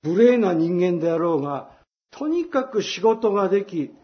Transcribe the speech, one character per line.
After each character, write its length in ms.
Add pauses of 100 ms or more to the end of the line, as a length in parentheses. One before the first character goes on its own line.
無 140
礼 200
な 160
人 260
間 200
で 120
あ 60
ろ 160
う 80
が、 300 (400)
と 160
に 220
か 160
く 180
仕 180
事 300
が 160
で 160
き 280 (120)